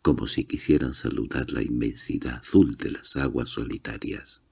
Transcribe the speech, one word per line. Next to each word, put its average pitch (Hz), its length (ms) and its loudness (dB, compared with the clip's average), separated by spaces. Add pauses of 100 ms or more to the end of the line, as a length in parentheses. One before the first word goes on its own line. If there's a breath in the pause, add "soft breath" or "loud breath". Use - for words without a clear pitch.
como 67 240 4
si 73 200 -2
quisieran 67 480 2
saludar - 580 -4
la 58 100 -2
inmensidad - 720 -2
azul - 420 6
de - 140 -6
las - 260 -6
aguas 64 320 0
solitarias. - 1040 -8